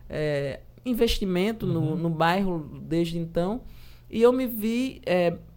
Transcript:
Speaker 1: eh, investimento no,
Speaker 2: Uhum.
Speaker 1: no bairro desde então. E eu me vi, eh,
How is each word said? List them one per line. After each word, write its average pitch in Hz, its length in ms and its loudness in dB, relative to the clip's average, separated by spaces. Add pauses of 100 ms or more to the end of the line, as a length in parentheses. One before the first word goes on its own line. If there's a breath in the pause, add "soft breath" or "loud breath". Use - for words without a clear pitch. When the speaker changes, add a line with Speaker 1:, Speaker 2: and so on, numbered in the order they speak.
Speaker 1:
eh, 143 520 -2 (240)
investimento 220 800 2
no, 165 140 2
Speaker 2:
Uhum. 151 160 0
Speaker 1:
no 170 120 0
bairro 165 720 0
desde 165 380 -2
então. 170 400 -2 (500 loud breath)
E 220 120 -2
eu 240 100 8
me 262 160 2
vi, 233 580 -2
eh, 175 300 2 (220)